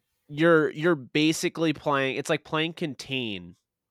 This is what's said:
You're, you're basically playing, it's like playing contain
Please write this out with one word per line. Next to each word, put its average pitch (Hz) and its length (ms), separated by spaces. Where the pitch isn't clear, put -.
You're, 156 440
you're 160 240
basically 156 800
playing, 135 420
it's 139 140
like 156 160
playing 160 280
contain 120 800